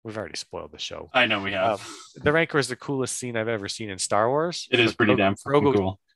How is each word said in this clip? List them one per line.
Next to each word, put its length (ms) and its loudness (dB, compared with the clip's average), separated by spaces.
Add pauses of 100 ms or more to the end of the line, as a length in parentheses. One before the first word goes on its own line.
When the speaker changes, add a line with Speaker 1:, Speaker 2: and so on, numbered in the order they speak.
Speaker 1:
We've 140 -10
already 180 -8
spoiled 380 -12
the 60 -20
show. 340 -10
Speaker 2:
I 140 4
know 140 -2
we 120 -4
have. 260 2
Speaker 1:
Um, 440 -16
the 100 4
Rancor 260 2
is 80 0
the 80 -6
coolest 420 -4
scene 200 -6
I've 100 0
ever 220 -4
seen 200 -8
in 80 -8
Star 300 2
Wars. 420 -2
Speaker 2:
It 120 2
is 100 4
Speaker 1:
But 60 -12
Speaker 2:
pretty 180 4
Speaker 1:
Gro-, 80 2
Speaker 2:
damn 140 4
fucking 240 2
Speaker 1:
Grogu 160 4
Speaker 2:
cool. 220 0 (160)